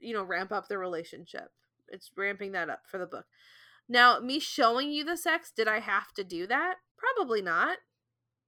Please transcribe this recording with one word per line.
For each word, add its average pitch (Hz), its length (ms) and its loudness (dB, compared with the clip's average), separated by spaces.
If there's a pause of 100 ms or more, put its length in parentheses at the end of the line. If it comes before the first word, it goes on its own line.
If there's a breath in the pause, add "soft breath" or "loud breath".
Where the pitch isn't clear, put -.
you 233 140 -10
know, 202 100 -4
ramp 185 280 -4
up 196 160 -6
the 202 100 -4
relationship. 170 720 -8 (380)
It's - 280 -18
ramping 196 360 -4
that 170 180 -4
up - 180 -8
for 196 100 -8
the 185 80 -4
book. 156 200 -12 (640 loud breath)
Now, 240 320 8
me 262 200 -2
showing 269 520 2
you 294 120 -4
the 339 140 -4
sex, 339 380 -2
did 220 120 2
I 214 120 0
have 208 340 -2
to 202 100 -6
do 180 240 -6
that? 330 280 0 (220)
Probably 339 440 0
not. 190 360 0 (680)